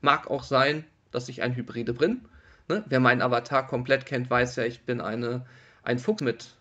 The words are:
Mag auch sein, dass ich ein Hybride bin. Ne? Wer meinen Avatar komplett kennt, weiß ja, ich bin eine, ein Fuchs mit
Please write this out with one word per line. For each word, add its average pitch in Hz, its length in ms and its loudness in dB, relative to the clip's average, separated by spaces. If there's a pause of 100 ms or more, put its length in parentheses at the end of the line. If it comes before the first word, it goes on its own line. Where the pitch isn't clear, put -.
Mag 143 300 0
auch 135 120 -4
sein, 139 420 2 (260)
dass 127 180 -6
ich - 140 -8
ein 127 120 0
Hybride 117 380 -6
bin. 170 300 2 (460)
Ne? 208 180 0
Wer 131 140 2
meinen 127 200 6
Avatar 127 460 2
komplett 131 400 0
kennt, 127 240 -4
weiß 123 260 2
ja, 120 80 -2
ich 120 160 -4
bin 120 200 -4
eine, 120 460 -4 (360)
ein 123 160 -2
Fuchs 214 240 -2
mit - 380 -4